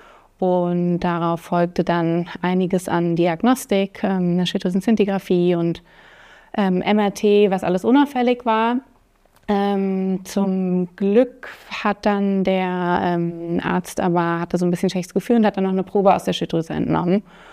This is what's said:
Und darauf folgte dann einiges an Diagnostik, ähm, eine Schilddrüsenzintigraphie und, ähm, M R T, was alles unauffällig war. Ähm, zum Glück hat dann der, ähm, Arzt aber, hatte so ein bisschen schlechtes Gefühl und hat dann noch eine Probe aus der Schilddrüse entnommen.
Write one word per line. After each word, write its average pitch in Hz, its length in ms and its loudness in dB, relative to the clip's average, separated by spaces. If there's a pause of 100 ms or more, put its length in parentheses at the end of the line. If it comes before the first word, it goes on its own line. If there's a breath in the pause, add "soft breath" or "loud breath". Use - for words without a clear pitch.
(400 soft breath)
Und 175 580 0
darauf 170 440 -2
folgte 175 420 0
dann 170 440 0 (140)
einiges 180 460 0
an 170 260 0
Diagnostik, 196 880 0
ähm, 185 300 0
eine 180 140 0
Schilddrüsenzintigraphie 190 1080 0
und, 170 300 -2 (720 loud breath)
ähm, 185 260 0
M 208 160 2
R 202 160 0
T, 208 380 4
was 190 100 -2
alles 185 220 -2
unauffällig 247 600 2
war. 233 340 0 (720)
Ähm, 190 760 0
zum 185 720 -2
Glück 220 520 0 (220)
hat - 340 -4
dann 202 400 2
der, 180 580 0
ähm, 170 600 -2
Arzt 180 360 -4
aber, 170 420 0
hatte 170 180 -4
so 180 80 0
ein 175 40 2
bisschen 175 200 0
schlechtes 180 240 -6
Gefühl 233 220 0
und 220 100 4
hat 202 100 0
dann 190 80 -2
noch 190 60 0
eine 185 140 0
Probe 190 300 4
aus - 100 -2
der 180 100 -2
Schilddrüse 165 400 -4
entnommen. 170 480 0 (300 loud breath)